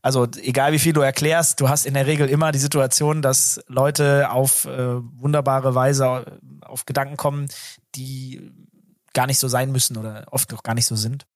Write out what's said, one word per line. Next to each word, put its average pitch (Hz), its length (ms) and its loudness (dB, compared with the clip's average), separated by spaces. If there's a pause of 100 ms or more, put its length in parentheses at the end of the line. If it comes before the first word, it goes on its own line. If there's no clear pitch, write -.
also 131 240 2 (160)
egal 135 300 2
wie 151 60 2
viel 160 140 2
du 151 80 4
erklärst, 151 600 2
du 135 100 4
hast 143 160 0
in 135 80 -4
der 139 120 2
Regel 147 220 2
immer 151 240 2
die 139 60 0
Situation, 147 640 2
dass - 440 0
Leute 139 640 2
auf, 131 360 0
äh, 127 300 -4 (220)
wunderbare 135 560 0
Weise 127 640 0 (240)
auf - 240 -14
Gedanken 139 300 -4
kommen, 143 320 -4 (460)
die 131 560 -12 (640)
gar 127 120 0
nicht 135 120 0
so 135 100 -2
sein 127 240 0
müssen 123 260 -2
oder 107 320 -12
oft - 240 -4
auch - 80 -14
gar 113 120 -4
nicht 117 120 0
so 113 100 -2
sind. 117 400 -4